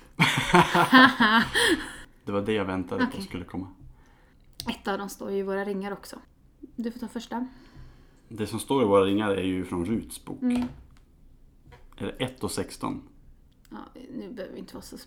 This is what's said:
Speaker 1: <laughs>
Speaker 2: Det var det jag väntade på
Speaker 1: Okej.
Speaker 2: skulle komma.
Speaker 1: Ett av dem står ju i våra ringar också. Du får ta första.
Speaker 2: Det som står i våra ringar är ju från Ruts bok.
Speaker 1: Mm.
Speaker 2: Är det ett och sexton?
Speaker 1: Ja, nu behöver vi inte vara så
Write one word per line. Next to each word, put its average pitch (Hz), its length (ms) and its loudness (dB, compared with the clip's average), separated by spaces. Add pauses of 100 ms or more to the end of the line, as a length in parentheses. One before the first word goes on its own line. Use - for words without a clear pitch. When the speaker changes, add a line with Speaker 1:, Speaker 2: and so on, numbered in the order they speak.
(160)
Speaker 1:
<laughs> 226 1300 6 (800)
Speaker 2:
Det 101 80 -6
var 101 100 2
det 107 100 -2
jag 101 120 0
väntade 92 400 -2
på - 80 -2
Speaker 1:
Okej. 196 140 -10
Speaker 2:
skulle - 180 -8
komma. - 240 -8 (1000)
Speaker 1:
Ett 220 200 -8
av 196 100 -2
dem 202 100 -8
står - 220 -10
ju 196 80 -2
i 196 40 -2
våra 196 220 -2
ringar 202 280 -6
också. - 260 -14 (580)
Du 233 160 -6
får 240 80 -16
ta 220 80 -10
första. 233 380 -8 (840)
Speaker 2:
Det 107 180 -6
som 107 140 -6
står 135 220 2
i 110 40 6
våra 98 180 8
ringar 101 260 2
är 95 120 0
ju 92 220 0
från 87 200 -2
Ruts 104 400 -4
bok. - 180 -10
Speaker 1:
Mm. 247 200 0 (1300)
Speaker 2:
Är 104 100 -8
det - 40 -6 (140)
ett - 200 -8
och - 60 -4
sexton? - 520 -8 (680)
Speaker 1:
Ja, 214 80 -14 (400)
nu 202 140 -12
behöver - 220 -12
vi 190 60 -12
inte 190 140 -16
vara 190 80 -14
så - 140 -16 (100)